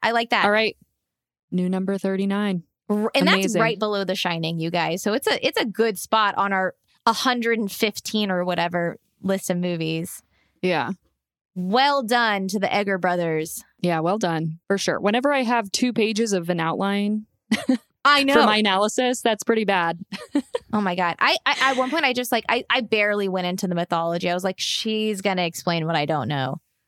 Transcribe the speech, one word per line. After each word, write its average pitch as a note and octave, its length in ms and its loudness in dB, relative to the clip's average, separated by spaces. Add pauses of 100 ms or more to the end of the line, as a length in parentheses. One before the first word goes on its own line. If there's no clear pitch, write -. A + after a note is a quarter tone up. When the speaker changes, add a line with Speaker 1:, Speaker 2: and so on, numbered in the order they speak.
Speaker 1:
I G#3+ 80 0
like A#3 200 0
that. G3+ 140 2
Speaker 2:
All G#3 60 4
right. G#3+ 260 2 (760)
New F3+ 160 0
number F#3+ 280 -2
thirty-nine. G3 680 -2 (240)
Speaker 1:
R-, G#3 260 0
and C#4 120 2
that's F#4 120 6
Speaker 2:
Amazing. C4+ 240 0
Speaker 1:
right A3+ 160 0
below G#3 260 -2
The F#3 100 -2
Shining, E3 460 -4
you E3 100 -4
guys. E3+ 320 -2
So G#3 100 -2
it's A#3+ 140 -4
a, - 180 -2
it's D#4+ 160 -2
a D#4+ 40 0
good A3 340 -2
spot G#3+ 380 0
on G3 160 0
our F#3+ 220 0 (320)
hundred A#3 520 0
and G3+ 120 -2
fifteen G#3 600 -2
or F3+ 140 0
whatever E3+ 540 -2 (240)
list F#3+ 280 -2
of F3+ 80 0
movies. E3 640 -4 (400)
Speaker 2:
Yeah. E3+ 280 0 (640)
Speaker 1:
Well B3+ 480 2
done G#3+ 460 0
to G3 100 -4
the F#3+ 140 0
Egger G3 260 0
brothers. E3+ 680 -2 (160)
Speaker 2:
Yeah, E3+ 200 0
well F3+ 180 0
done. E3 480 -2
For G3 120 2
sure. D#3+ 220 -2
Whenever B3 320 2
I C4+ 100 2
have A3+ 300 0
two B3 200 0
pages A3 420 0
of F3 160 0
an F3 100 0
outline G3+ 680 0 (240)
<laughs> - 540 -2
Speaker 1:
I C#4+ 200 6
know. C4+ 100 4
Speaker 2:
for A#3 80 8
my G#3+ 160 4
analysis, G#3+ 640 2
that's A3 220 0
pretty A3 200 2
bad. E3+ 360 0 (340)
<laughs> C#4+ 80 2 (300)
Speaker 1:
Oh G#3+ 100 0
my F3+ 120 0
God. F3 260 0
I, D4 260 4
I, C4+ 240 2
at B3+ 80 0
one C4 120 0
point, D#4 140 0
I B3+ 80 2
just, B3 180 -4
like, A3+ 200 0
I, - 180 2
I B3 140 2
barely G#3 480 0
went F3+ 160 -2
into F#3 200 -2
the F3+ 100 -2
mythology. E3+ 520 -2
I F3 60 0
was F3+ 100 -2
like, F#3+ 140 -2
"She's G#3+ 640 -4
gonna F#3 240 0
explain E3 400 -2
what E3 100 0
I D3 80 0
don't D3 240 -2
know." C#3 320 -4 (280)